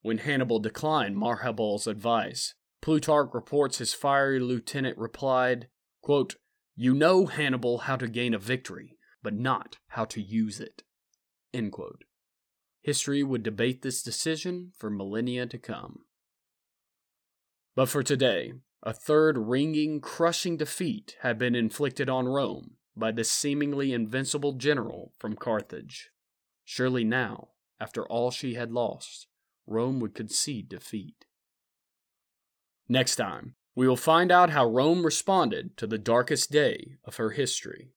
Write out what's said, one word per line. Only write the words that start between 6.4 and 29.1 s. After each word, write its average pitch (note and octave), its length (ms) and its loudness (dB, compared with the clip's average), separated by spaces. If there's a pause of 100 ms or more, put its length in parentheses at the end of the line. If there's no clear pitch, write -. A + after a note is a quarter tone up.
"You B2+ 180 2
know, F3 320 6
Hannibal, B2+ 540 -2
how C3+ 160 -2
to B2 120 -4
gain A#2 280 -2
a - 20 -4
victory, G2 640 -8 (240)
but G#2 100 -4
not A#2+ 540 -4
how A2+ 180 -4
to A2+ 160 -8
use G#2+ 380 -2
it." - 240 -14 (680)
End A2+ 200 -4
quote. - 320 -14 (760)
History C#3+ 420 -2
would C3 180 -2
debate A2+ 400 -2
this C3 220 -6
decision F3+ 720 -4
for G#2+ 160 -8
millennia A#2 560 -4
to A#2+ 100 -12
come. - 480 -12 (1700)
But C3 140 2
for C#3 140 0
today, B2+ 500 0 (300)
a A2+ 100 -6
third D#3 460 4
ringing, D3+ 600 0
crushing E3 580 0
defeat D3+ 640 -4
had A#2 180 -2
been B2 160 2
inflicted C3 520 0
on C3 200 0
Rome C3 500 -2 (180)
by A2 160 0
this A2+ 200 0
seemingly C#3+ 600 0
invincible C3 600 -2
general C3 640 -2
from G#2+ 180 -6
Carthage. - 760 -6 (580)
Surely B2+ 360 0
now, A#2 460 -2 (280)
after G#2+ 260 -6
all A#2+ 240 0
she B2 260 -6
had A#2 180 -6
lost, - 540 -4 (380)